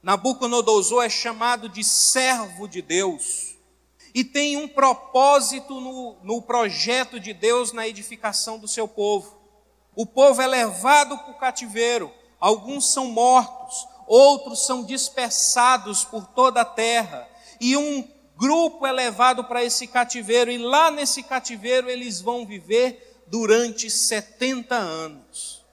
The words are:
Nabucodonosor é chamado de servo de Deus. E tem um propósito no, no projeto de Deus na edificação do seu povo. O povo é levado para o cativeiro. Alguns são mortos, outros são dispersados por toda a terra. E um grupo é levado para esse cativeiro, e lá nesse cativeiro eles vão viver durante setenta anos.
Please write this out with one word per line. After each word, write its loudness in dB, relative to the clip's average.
Nabucodonosor 2
é 0
chamado -4
de -10
servo 0
de -12
Deus. -4
E 0
tem -2
um -8
propósito 2
no, -12
no -6
projeto -2
de -14
Deus -2
na -8
edificação -8
do -14
seu -6
povo. -4
O -6
povo 6
é 2
levado 2
para -18
o -20
cativeiro. -4
Alguns 0
são -2
mortos, 2
outros 6
são -4
dispersados 0
por -10
toda 2
a 2
terra. -4
E 2
um -4
grupo 0
é 0
levado 2
para -4
esse -4
cativeiro, 0
e -4
lá 2
nesse -4
cativeiro -4
eles -8
vão -6
viver -4
durante 0
setenta -4
anos. -8